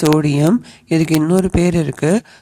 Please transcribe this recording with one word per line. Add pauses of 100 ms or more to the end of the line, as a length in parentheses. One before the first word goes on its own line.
sodium. (400)
இதுக்கு
இன்னொரு
பேர்
இருக்கு, (280)